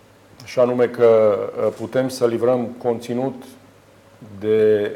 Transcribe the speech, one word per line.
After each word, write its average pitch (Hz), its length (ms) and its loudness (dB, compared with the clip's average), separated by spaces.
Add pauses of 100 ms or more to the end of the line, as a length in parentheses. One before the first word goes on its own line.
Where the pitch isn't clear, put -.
(440)
și - 140 -6
anume 123 280 2
că, 110 520 4 (280)
uh, 104 120 0
putem 127 300 -4
să 127 180 -2
livrăm 117 420 -2 (140)
conținut 120 600 -6 (1000)
de 107 420 2 (140)